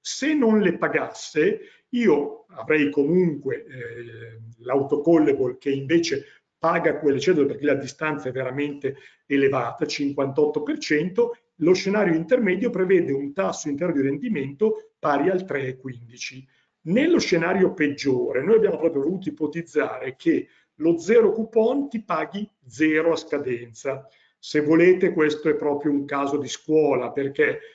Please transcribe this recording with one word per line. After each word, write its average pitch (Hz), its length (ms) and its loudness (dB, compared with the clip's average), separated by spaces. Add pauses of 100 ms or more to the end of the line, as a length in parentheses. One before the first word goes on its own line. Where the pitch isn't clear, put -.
Se - 340 -4
non 220 240 4
le 190 180 2
pagasse, 156 840 -2 (300)
io 202 580 0
avrei 151 420 0
comunque, 156 760 0
eh, 117 760 -16 (180)
l'autocallable 139 1000 2
che - 140 -4
invece 139 720 -2 (160)
paga 165 400 0
quelle 139 220 2
cedole 151 260 2
perché 135 180 -4
la 139 100 2
distanza 143 540 -6
è 123 40 -6
veramente 135 640 -4 (280)
elevata, 139 640 0
cinquantotto 147 760 -2
per 302 160 -4
cento, 180 580 0 (240)
lo 175 140 6
scenario 190 400 0
intermedio 196 560 0
prevede 180 420 2
un 139 200 -4
tasso 190 360 -4
interno 151 260 -2
di 139 80 0
rendimento 139 960 -2
pari 151 320 0
al 185 140 -2
tre 135 240 -4
e 131 80 -10
quindici. 123 680 -16 (400)
Nello 277 320 2
scenario 180 540 2
peggiore, 135 720 -2
noi 220 120 4
abbiamo 190 220 2
proprio 139 240 0
voluto 170 260 -4
ipotizzare 147 880 -6
che - 300 0 (300)
lo 165 220 0
zero 214 340 4
coupon 233 560 0
ti 214 160 -8
paghi 175 440 -6 (160)
zero 156 480 2
a 151 40 0
scadenza. 127 880 -6 (320)
Se - 220 -2
volete, 170 520 4
questo 151 360 0
è 147 80 2
proprio 147 340 -2
un 139 140 0
caso 143 320 -4
di 139 100 -4
scuola, 139 640 0
perché 139 480 0 (160)